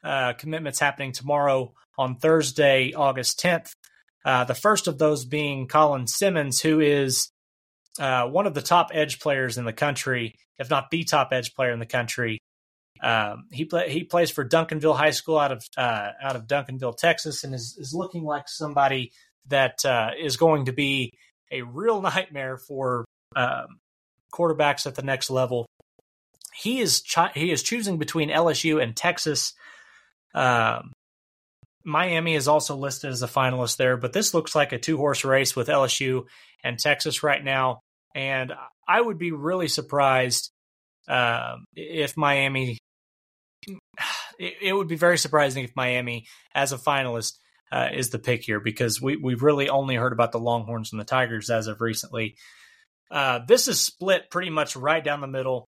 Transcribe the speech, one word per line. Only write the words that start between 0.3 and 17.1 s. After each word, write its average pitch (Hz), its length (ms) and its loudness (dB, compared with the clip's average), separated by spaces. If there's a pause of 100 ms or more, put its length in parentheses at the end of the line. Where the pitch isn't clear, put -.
commitments 156 460 -8
happening 139 340 -2
tomorrow 135 600 0 (240)
on 127 200 -2
Thursday, 139 760 4
August 135 460 0
tenth. 170 340 0 (520)
Uh, 127 180 4
the 120 120 -2
first 208 320 2
of 151 100 -2
those 151 260 2
being 139 440 -4
Colin 143 380 4
Simmons, 151 540 0
who 156 220 4
is, 143 480 2 (680)
uh, 127 300 2
one 175 180 0
of 185 80 0
the 143 80 -4
top 170 320 4
edge 151 260 0
players 131 380 0
in 123 80 -6
the 113 80 -4
country, 127 600 -2 (240)
if 127 100 -8
not 139 220 0
the 170 120 -2
top 151 280 2
edge 127 240 -2
player 127 160 0
in 117 80 -4
the 117 80 -6
country. 117 500 -2 (640)
Um, 110 500 0
he 139 140 -6
play-, 170 240 -2
he 160 140 -4
plays 170 260 2
for 139 180 -4
Duncanville 160 480 2
High 151 160 4
School 156 280 0
out 143 120 2
of, 120 120 -8 (120)
uh, 110 360 -2 (100)
out 135 140 -4
of 113 120 -10
Duncanville, 131 500 -4
Texas, 160 460 0